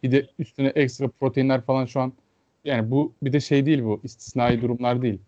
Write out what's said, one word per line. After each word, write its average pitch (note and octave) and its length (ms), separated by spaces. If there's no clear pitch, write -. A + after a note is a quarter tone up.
bir B2+ 80
de C3+ 160
üstüne C3+ 280
ekstra C3+ 400
proteinler C3 540
falan C3 240
şu - 140
an B2+ 140
yani A#2 260
bu C#3 220
bir C3 100
de D3 60
şey C#3 260
değil C#3+ 180
bu, G#2+ 200
istisnai A#2+ 580
durumlar B2 400
değil. G#2+ 260